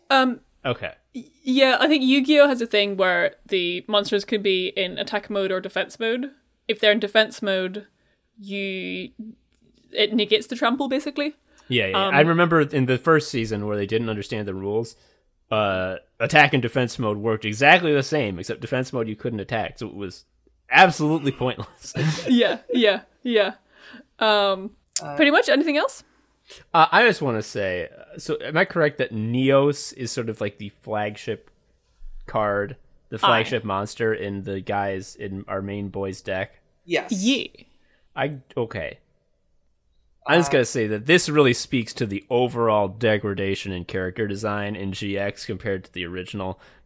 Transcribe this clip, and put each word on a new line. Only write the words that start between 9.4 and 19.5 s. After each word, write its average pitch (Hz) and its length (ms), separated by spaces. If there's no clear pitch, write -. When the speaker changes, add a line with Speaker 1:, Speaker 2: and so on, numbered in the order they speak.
Speaker 1:
it 214 220
negates 208 340
the 247 80
trample, 269 320
basically. 285 480
Speaker 2:
Yeah, 113 200
yeah. 95 200
Speaker 1:
Um, 117 80
Speaker 2:
I 143 60
remember 170 400
in 139 240
the 127 140
first 156 300
season 110 360
where 104 100
they 101 120
didn't 113 220
understand 107 380
the 95 60
rules, 104 420
uh, 95 460
attack 139 340
and 131 80
defense 120 380
mode 107 180
worked 107 280
exactly 151 480
the 139 100
same, 117 360
except - 220
defense 127 320
mode 113 160
you 107 60
couldn't 120 260
attack, 101 380